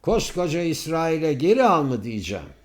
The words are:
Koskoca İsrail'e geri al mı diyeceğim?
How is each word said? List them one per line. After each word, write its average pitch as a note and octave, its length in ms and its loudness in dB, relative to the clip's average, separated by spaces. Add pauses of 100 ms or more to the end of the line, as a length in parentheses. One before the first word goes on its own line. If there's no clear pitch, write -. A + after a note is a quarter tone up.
Koskoca F3 600 0
İsrail'e D#3+ 720 -2
geri F#3+ 300 4
al F3 200 4
mı B2 200 -2
diyeceğim? G2 420 -6 (200)